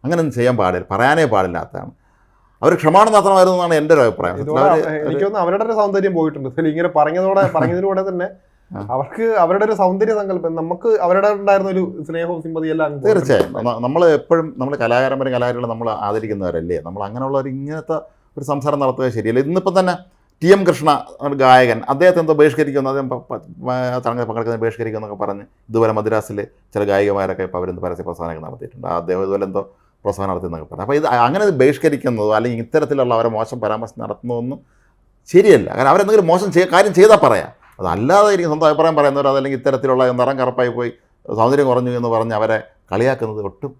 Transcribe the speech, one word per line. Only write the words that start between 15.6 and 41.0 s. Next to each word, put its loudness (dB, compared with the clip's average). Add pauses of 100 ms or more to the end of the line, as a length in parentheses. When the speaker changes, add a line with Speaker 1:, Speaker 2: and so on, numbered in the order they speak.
Speaker 1:
നമ്മൾ -4
ആദരിക്കുന്നവരല്ലേ. -4
നമ്മൾ -10
അങ്ങനെയുള്ള -6
ഒരു -4
ഇങ്ങനത്തെ -8 (440)
ഒരു -10
സംസാരം -4
നടത്തുക -2
ശരിയല്ല. -2
ഇന്നിപ്പം 0
തന്നെ 0 (460)
ടി 2
എം 6
കൃഷ്ണ, 2 (160)
ഒരു -4
ഗായകൻ, 6
അദ്ദേഹത്തെ 4
എന്തോ 2
ബഹിഷ്കരിക്കുമെന്ന്, 2
അദ്ദേഹം -4
പ-, -6
പ-, -10
ആ -4
ചടങ്ങിൽ -4
പങ്കെടുക്കുന്നത് -4
ബഹിഷ്കരിക്കുമെന്നൊക്കെ -6
പറഞ്ഞ് -8 (280)
ഇതുപോലെ 2
മദ്രാസിൽ -4 (300)
ചില -2
ഗായികമാരൊക്കെ -2
ഇപ്പോൾ -8
അവരെന്ത് -8
പരസ്യ -8
പ്രസ്താവനയൊക്കെ -10
നടത്തിയിട്ടുണ്ട്. -16
ആ -6
അദ്ദേഹം -4
ഇതുപോലെ -2
എന്തോ -6 (360)
പ്രസ്താവന -4
നടത്തിയെന്നൊക്കെ -8
പറഞ്ഞു. -14
അപ്പോൾ -4
ഇത് 0
അങ്ങനെ 2
ഇത് 2
ബഹിഷ്കരിക്കുന്നതോ 0
അല്ലെങ്കിൽ -2
ഇത്തരത്തിലുള്ള 0
അവരെ 0
മോശം -6
പരാമർശം -6
നടത്തുന്നതൊന്നും -8 (720)
ശരിയല്ല. 6
കാരണം 2
അവരെന്തെങ്കിലും 4
മോശം 2
ചെയ്യ-, 2
കാര്യം 4
ചെയ്താൽ 8
പറയാം. -2
അതല്ലാതെ 2
ഇരിക്കും 0
സ്വന്തം 2
അഭിപ്രായം 2
പറയുന്നവർ, 2
അതല്ലെങ്കിൽ 0
ഇത്തരത്തിലുള്ള 0
നിറം 0
കറുപ്പായി 0
പോയി -6 (420)